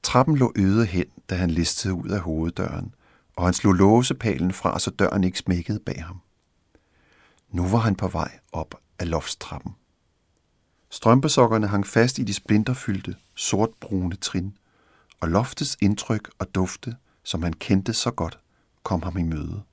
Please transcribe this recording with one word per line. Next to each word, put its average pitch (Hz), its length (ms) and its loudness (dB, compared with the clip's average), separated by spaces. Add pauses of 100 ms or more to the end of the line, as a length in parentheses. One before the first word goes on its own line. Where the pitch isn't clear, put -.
Trappen 139 340 4
lå 127 200 2
øde 101 300 4
hen, 87 200 0 (240)
da 92 60 0
han 87 140 2
listede 85 440 0
ud 80 140 -8
af 95 120 -2
hoveddøren, 85 760 -4 (420)
og 90 80 -2
han 90 100 4
slog 101 180 4
låsepælen 98 800 4
fra, - 260 -2
så - 120 -2
døren 95 340 0
ikke 92 140 0
smækkede 92 420 -2
bag 78 240 -8
ham. 90 160 -16 (1300)
Nu 90 180 -2
var 110 100 2
han 110 180 2
på 95 120 -2
vej 85 300 -4 (140)
op 82 220 -8 (240)
ad 85 80 -6
loftstrappen. - 680 -6 (1160)
Strømpesokkerne 117 760 4
hang 98 200 0
fast 120 320 2
i 131 40 -2
de 101 120 -2
splinterfyldte, 107 840 -2 (180)
sortbrune 190 840 -2
trin, 95 420 -6 (600)
og 82 80 -2
loftets 113 520 0
indtryk 104 580 0
og - 160 -8
dufte, 95 420 -4 (260)
som 82 200 -6
han 85 100 -2
kendte 98 400 0
så - 180 -2
godt, 82 280 -6 (440)
kom 87 200 -2
ham 87 160 -4
i 87 40 0
møde. 80 400 -4 (100)